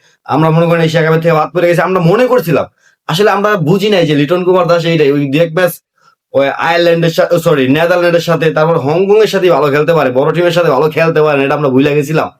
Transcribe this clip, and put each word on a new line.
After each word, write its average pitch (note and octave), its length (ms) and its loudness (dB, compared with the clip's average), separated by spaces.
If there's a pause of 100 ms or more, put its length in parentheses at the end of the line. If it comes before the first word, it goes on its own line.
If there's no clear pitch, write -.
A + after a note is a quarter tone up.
(260)
আমরা D#3 240 0
মনে E3 160 2
করেন E3 180 0
এশিয়া D#3+ 200 0
কাপে D#3+ 160 0
থেকে E3 140 0
বাদ D#3 180 0
পড়ে F3 160 0
গেছে, F3 140 0
আমরা F3+ 180 -2
মনে G3 260 2
করছিলাম। D#3+ 400 -2 (420)
আসলে G3+ 220 0
আমরা G3+ 260 -2
বুঝি F#3 340 0
নাই F3+ 160 2
যে D3+ 80 0
লিটন D3 300 0
কুমার F3+ 220 2
দাস E3+ 180 0
এইটাই, D#3 280 0
ওই D3 140 -2
দু C#3 120 -2
এক E3+ 160 0
ম্যাচ F3+ 180 0 (640)
ওই C3+ 120 2 (120)
আয়ারল্যান্ডের E3+ 560 0
সা-, E3+ 240 0
সরি, D#3 300 0
নেদারল্যান্ডের E3+ 600 0
সাথে, D#3+ 240 -2
তারপর D#3+ 260 0
হংকং F3+ 440 0
এর G3 100 0
সাথে F#3 180 0
ভালো D3 200 0
খেলতে D3+ 240 0
পারে, C#3 160 0
বড় C3+ 220 0
টিমের F3 240 0
সাথে E3+ 140 2
ভালো C#3+ 200 0
খেলতে D#3+ 320 0
পারে D3+ 160 2
না, C3+ 60 0
এটা C#3+ 140 -2
আমরা C#3+ 120 0
ভুলে C3+ 240 2
গেছিলাম। D3 340 -2 (120)